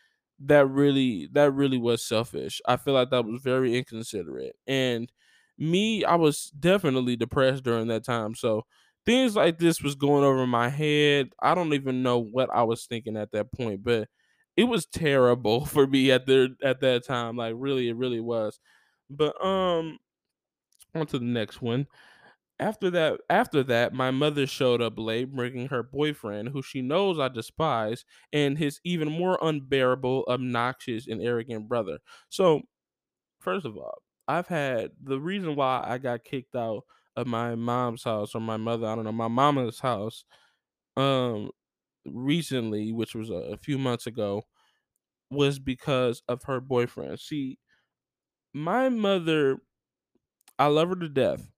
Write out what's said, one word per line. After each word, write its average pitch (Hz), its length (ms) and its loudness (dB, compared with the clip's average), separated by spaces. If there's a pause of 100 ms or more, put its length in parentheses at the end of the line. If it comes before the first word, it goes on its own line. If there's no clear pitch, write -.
(420)
that 139 260 8
really, 135 640 4
that 143 220 6
really 135 260 2
was 117 260 0
selfish. 123 640 -4
I 123 100 4
feel 139 160 -2
like 127 160 4
that 123 160 4
was 120 160 -8
very 127 340 2
inconsiderate. 92 800 -8 (120)
And 127 440 0 (460)
me, 196 460 0
I 175 120 2
was 156 440 2
definitely 131 560 2
depressed 131 480 0
during 117 240 0
that 113 160 -2
time, 117 320 -4
so 110 280 0 (420)
things 240 300 4
like 165 240 2
this 170 220 2
was 143 140 -4
going 143 280 4
over 131 240 4
my 120 220 2
head. 147 600 2 (100)
I 143 160 4
don't 165 180 0
even 131 300 0
know 123 160 2
what 120 340 -2
I 117 100 4
was 113 220 -2
thinking 110 320 -8
at 107 160 -6
that 107 180 -2
point, 104 320 -6
but 113 240 0 (500)
it 214 80 6
was 220 200 0
terrible 127 800 2
<laughs> - 20 -8
for 143 200 4
me 135 240 4
at 127 140 4
the, 131 380 4
at 131 180 0
that 127 240 2
time, 120 320 -4
like, 113 200 -4
really, 131 320 -2
it 113 60 -4
really 123 240 -2
was. 113 400 -4 (500)
But, 147 360 -2
um, 180 540 0 (960)
on 160 120 -2
to 139 120 -2
the 117 60 -4
next 117 360 -4
one. 127 260 -2 (680)
After 196 340 -2
that, 160 280 0 (100)
after 170 340 2
that, 120 300 2
my 131 180 -2
mother 143 360 0
showed 120 340 2
up 110 160 -4
late, 117 380 -4
bringing 123 320 -6
her 127 160 -4
boyfriend, 127 680 -6
who 139 140 -8
she - 180 -10
knows 165 380 0
I 135 80 0
despise, 120 800 -2 (260)
and 147 260 2
his 147 280 -2
even 160 260 -2
more 180 300 0
unbearable, 131 880 0
obnoxious, 123 760 -2
and 107 140 -6
arrogant 117 460 -4
brother. 104 320 -4 (300)
So, 170 320 4 (800)
first 185 240 -6
of 107 120 -8
all, - 240 -14 (260)
I've 165 200 -2
had, 139 440 -2 (120)
the 135 160 -4
reason 175 360 -4
why 131 300 0
I 120 120 -4
got 123 260 -6
kicked - 320 -10
out 113 300 -4 (320)
of 120 100 -4
my 117 280 -2
mom's 120 500 -2
house, 107 280 -2
or 117 80 -4
my 110 160 -4
mother, 113 300 -4
I 110 80 -2
don't 113 80 -6
know, 110 80 -6
my 113 160 -4
mama's 127 540 0
house, 113 420 -4 (720)
um, 123 540 -2 (560)
recently, 113 880 -2
which 113 220 -6
was 113 140 -8
a, 98 40 -6
a 90 240 -8
few 143 200 -6
months 127 300 -2
ago, 107 360 -4 (840)
was 139 300 0
because 127 720 -2
of 123 140 -4
her 131 180 -4
boyfriend. 123 580 -2
See, 139 400 -8 (920)
my 185 340 0
mother, 170 680 2 (1000)
I 139 100 4
love 156 220 4
her 185 60 -2
to 170 140 -6
death. 120 480 0